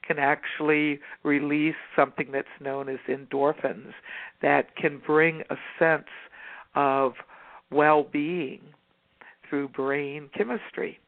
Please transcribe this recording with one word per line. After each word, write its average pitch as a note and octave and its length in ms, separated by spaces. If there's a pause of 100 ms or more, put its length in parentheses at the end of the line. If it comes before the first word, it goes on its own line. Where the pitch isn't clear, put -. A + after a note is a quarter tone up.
can D#3 120
actually D3+ 800 (220)
release D3 520 (200)
something C#3 380
that's C#3 160 (140)
known C#3 260
as C3 100 (100)
endorphins C3+ 840 (480)
that C#3+ 360
can D3 300
bring D#3 440
a C#3+ 60 (220)
sense D#3+ 300 (640)
of C3+ 380 (580)
well-being D3 920 (880)
through C#3+ 200
brain C#3+ 680
chemistry - 720